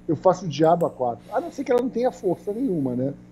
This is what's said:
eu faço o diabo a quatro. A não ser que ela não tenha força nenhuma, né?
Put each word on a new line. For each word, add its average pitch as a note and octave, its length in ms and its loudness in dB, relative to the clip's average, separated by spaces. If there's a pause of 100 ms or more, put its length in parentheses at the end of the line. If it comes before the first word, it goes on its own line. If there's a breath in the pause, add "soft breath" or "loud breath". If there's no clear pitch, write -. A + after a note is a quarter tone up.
eu D#3+ 80 0
faço F#3 300 2
o - 20 -6
diabo D#3+ 380 2
a C3+ 40 0
quatro. B2 340 -4 (100)
A A#3 80 -2
não E4+ 100 -8
ser - 120 -8
que C4+ 80 -2
ela B3 100 4
não B3+ 80 -2
tenha A#3 220 0
força F#3+ 420 -4
nenhuma, F3+ 420 -2
né? C3 180 -2 (180)